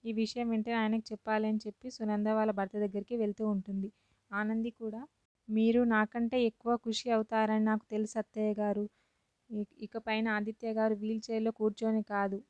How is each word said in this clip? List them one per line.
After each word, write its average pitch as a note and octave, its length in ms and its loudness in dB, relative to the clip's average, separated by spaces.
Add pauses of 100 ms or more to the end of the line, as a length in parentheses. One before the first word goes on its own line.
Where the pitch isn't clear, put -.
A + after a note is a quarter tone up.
ఈ A3+ 100 -6
విషయం A3+ 360 -2
వెంటనే A3+ 260 0
ఆయనకు A3 300 0
చెప్పాలి G#3+ 420 -2
అని A3 120 0
చెప్పి G#3+ 320 -12
సునంద G#3+ 360 -2
వాళ్ళ A3 240 2
భర్త G3 280 -2
దగ్గరికి G#3 380 -2
వెళ్తూ G#3 300 -2
ఉంటుంది. G3 420 -2 (420)
ఆనంది A3 400 -2
కూడా A3 300 -8 (480)
"మీరు A3+ 340 6
నాకంటే A#3 600 2
ఎక్కువ A#3 320 0
ఖుషి A3+ 340 -4
అవుతారని A3 560 2
నాకు G#3+ 200 2
తెలుసు G#3+ 320 -4
అత్తయ్య G#3+ 360 -2
గారు, G#3 300 0 (680)
ఇ-, G#3 300 -6
ఇకపైన A3 480 -2
ఆదిత్య G#3+ 460 -2
గారు A3 220 2
వీల్ G#3+ 260 -2
చైర్‌లో A3+ 300 0
కూర్చొని A3 520 0
కాదు G3+ 360 0 (100)